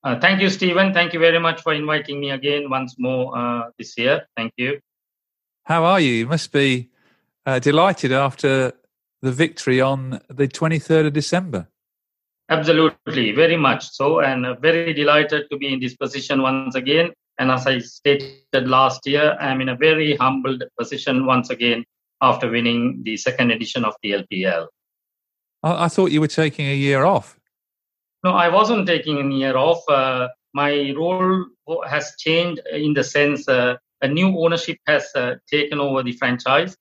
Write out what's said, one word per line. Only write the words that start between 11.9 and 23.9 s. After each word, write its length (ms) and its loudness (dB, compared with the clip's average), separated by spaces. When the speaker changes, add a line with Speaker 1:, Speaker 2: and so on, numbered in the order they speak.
Speaker 1:
Absolutely, 840 2
very 240 4
much 320 0
so, 320 0
and, 240 0
uh, 80 -4
very 400 0
delighted 580 2
to 60 -6
be 160 -4
in 80 -4
this 160 -6
position 440 -2
once 340 -2
again. 360 0
And 140 0
as 160 0
I 120 0
stated 880 -2
last 360 2
year, 360 2
I'm 180 -2
in 80 -2
a 80 -4
very 400 2
humbled 480 -2
position 460 -2
once 240 0
again 340 -2
after 280 2
winning 540 0
the 140 -6
second 340 0
edition 320 -4
of 180 -4